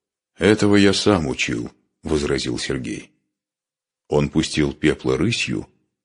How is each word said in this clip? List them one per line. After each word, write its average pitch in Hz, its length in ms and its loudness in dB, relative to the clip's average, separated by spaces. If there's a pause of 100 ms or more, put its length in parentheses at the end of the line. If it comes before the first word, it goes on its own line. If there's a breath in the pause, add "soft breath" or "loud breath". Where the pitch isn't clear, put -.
(380)
"Этого 104 380 4
я 98 180 6
сам 95 340 2
учил", 60 440 -6 (300)
возразил 71 560 -2
Сергей. 60 540 -8 (1000)
Он 73 200 2
пустил 76 440 0
Пепла 67 440 0
рысью, 71 500 -4 (380)